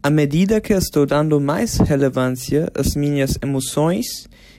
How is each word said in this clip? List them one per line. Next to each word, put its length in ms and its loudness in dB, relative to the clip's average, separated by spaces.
À 80 0
medida 520 2
que 120 0
estou 320 2
dando 360 2
mais 360 -2
relevância 960 0
às 220 -4
minhas 460 0
emoções 880 -2